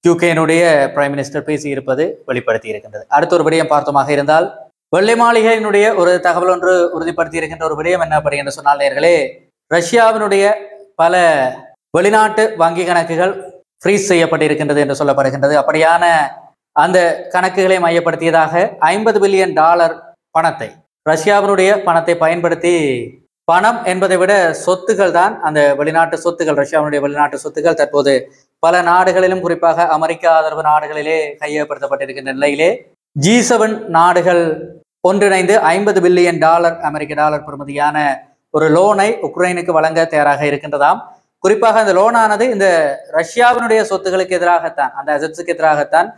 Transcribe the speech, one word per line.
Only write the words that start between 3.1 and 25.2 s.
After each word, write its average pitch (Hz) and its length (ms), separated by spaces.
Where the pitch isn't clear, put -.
ஒரு 165 120
விடயம் 160 260
பார்த்தோமாக 139 380
இருந்தால், 151 360
வெள்ளை 208 220
மாளிகையினுடைய 220 720
ஒரு 180 240
தகவல் 180 320
ஒன்று 180 200
உறுதிப்படுத்தி 165 480
இருக்கின்ற 160 260
ஒரு 151 100
விடயம் 170 280
என்ன 156 120
அப்படி 143 240
என்று 139 160
சொன்னால், 143 240
நேயர்களே, 143 360
ரஷ்யாவினுடைய 202 760
பல 170 180
வெளிநாட்டு 208 480
வங்கி 165 280
கணக்குகள் 170 480
ஃப்ரீஸ் 196 300
செய்யப்பட்டிருக்கின்றது 151 720
என்று 139 180
சொல்லப்படுகின்றது. 139 580
அப்படியான 160 480
அந்த 180 220
கணக்குகளை 185 480
மையப்படுத்தியதாக 165 760
ஐம்பது 208 340
பில்லியன் 190 340
டாலர் 165 400
பணத்தை, 151 360
ரஷ்யாவினுடைய 190 640
பணத்தை 165 300
பயன்படுத்தி, 170 600
பணம் 208 360
என்பதை 185 320
விட 185 160
சொத்துக்கள் 185 600
தான், 196 260